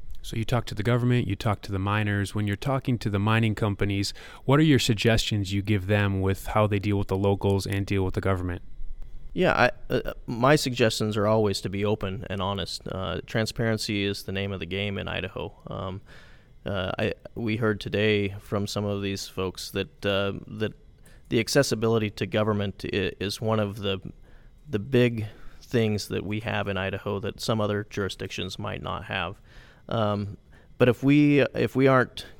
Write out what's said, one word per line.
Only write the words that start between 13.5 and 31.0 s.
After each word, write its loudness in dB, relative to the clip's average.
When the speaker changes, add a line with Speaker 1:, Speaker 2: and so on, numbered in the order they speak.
Speaker 2:
is -2
the -8
name -2
of -6
the -8
game -4
in -6
Idaho. -6
Um, -8
uh, -4
I, 0
we -2
heard 2
today 0
from -2
some -2
of -2
these -4
folks -6
that, -6
uh, 0
that -4
the 2
accessibility 2
to -6
government 0
i-, -2
is -4
one 0
of -4
the, -4
the -2
big 2
things 0
that -4
we -4
have -4
in -2
Idaho -4
that -8
some -2
other -2
jurisdictions -6
might -8
not -8
have. -6
Um, -2
but 6
if 2